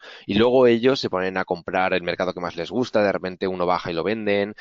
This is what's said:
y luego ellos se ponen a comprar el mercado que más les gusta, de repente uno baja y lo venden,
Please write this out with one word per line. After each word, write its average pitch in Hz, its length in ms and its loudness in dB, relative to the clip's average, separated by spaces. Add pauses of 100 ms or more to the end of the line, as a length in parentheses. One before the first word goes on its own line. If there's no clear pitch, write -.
(260)
y 101 100 -2
luego 123 320 6
ellos 117 340 4
se 107 80 -4
ponen 92 280 -2
a 92 60 -2
comprar 92 500 -2
el 90 100 0
mercado 87 300 -2
que 92 60 -8
más 85 160 -6
les 85 160 -8
gusta, 110 320 0
de 98 80 2
repente 92 340 -4
uno 92 200 -2
baja 90 260 0
y - 20 -4
lo 82 100 -4
venden, 104 580 -2